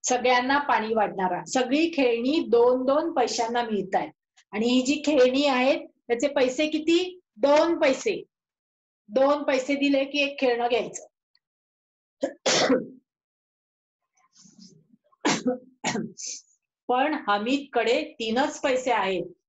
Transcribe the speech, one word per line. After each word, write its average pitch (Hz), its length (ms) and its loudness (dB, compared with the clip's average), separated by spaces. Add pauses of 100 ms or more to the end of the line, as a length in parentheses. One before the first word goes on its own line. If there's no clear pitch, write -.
सगळ्यांना 247 540 2
पाणी 226 360 0
वाटणारा. 180 500 -2
सगळी 269 500 0
खेळणी 254 440 0 (100)
दोन 247 360 4
दोन 302 280 0
पैशांना 240 500 -2
मिळतायत. 190 500 -4 (400)
आणि 220 140 -2
ही 247 160 4
जी 294 240 -2
खेळणी 269 400 4
आहेत, 269 400 0 (220)
त्याचे 240 200 0
पैसे 285 380 0
किती? 330 540 -2 (160)
दोन 302 420 2
पैसे. 262 440 0 (840)
दोन 277 340 2
पैसे 277 320 0
दिले 277 300 2
की 285 180 -2
एक 277 180 -4
खेळणं 240 280 0
घ्यायचं. 220 380 -4 (4000)
पण 277 260 2 (140)
हमीदकडे 233 760 0 (160)
तीनच 240 420 -2
पैसे 254 320 0
आहेत. 190 320 -2 (240)